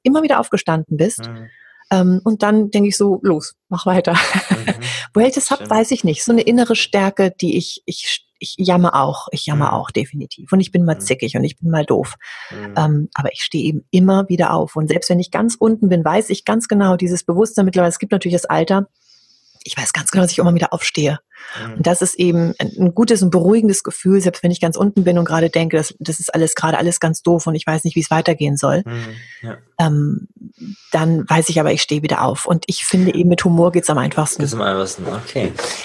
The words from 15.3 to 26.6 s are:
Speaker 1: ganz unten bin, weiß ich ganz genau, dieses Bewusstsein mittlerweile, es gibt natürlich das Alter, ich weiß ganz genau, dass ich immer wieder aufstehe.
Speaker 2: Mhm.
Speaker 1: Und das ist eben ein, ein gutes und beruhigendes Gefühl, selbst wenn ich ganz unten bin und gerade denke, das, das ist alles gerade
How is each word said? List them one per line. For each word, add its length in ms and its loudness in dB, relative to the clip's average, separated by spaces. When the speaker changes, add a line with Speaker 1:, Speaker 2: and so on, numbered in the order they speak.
Speaker 1:
ganz 260 0
unten 300 2
bin, 160 2
weiß 260 0
ich 140 -4
ganz 240 -2
genau, 260 2
dieses 300 -2
Bewusstsein 400 2
mittlerweile, 260 2
es 80 -6
gibt 140 -6
natürlich 240 0
das 80 -4
Alter, 420 0
ich 120 -14
weiß 160 -4
ganz 200 -4
genau, 100 4
dass 80 2
ich 80 -4
immer 160 4
wieder 180 0
aufstehe. 460 -2
Speaker 2:
Mhm. 200 -8
Speaker 1:
Und 100 -2
das 120 2
ist 140 0
eben 460 2
ein, 180 -4
ein 160 2
gutes 280 2
und 80 4
beruhigendes 520 2
Gefühl, 380 2
selbst 240 0
wenn 80 2
ich 80 -6
ganz 160 0
unten 260 2
bin 160 2
und 60 2
gerade 260 2
denke, 260 0
das, 220 -2
das 220 -8
ist 120 -6
alles 220 0
gerade 240 -2